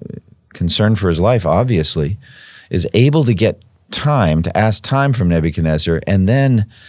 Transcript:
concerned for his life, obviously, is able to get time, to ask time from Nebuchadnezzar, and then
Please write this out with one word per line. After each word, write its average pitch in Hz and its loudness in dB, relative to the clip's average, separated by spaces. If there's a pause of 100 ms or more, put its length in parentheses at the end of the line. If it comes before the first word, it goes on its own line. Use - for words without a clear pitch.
(540)
concerned 104 0
for 98 0
his 82 2
life, 107 2
obviously, 85 0 (540)
is - -2
able 143 2
to 117 0
get 98 -2 (300)
time, 92 0
to 87 -6
ask 110 0
time 139 0
from 110 0
Nebuchadnezzar, 80 0
and 95 0
then 127 2 (220)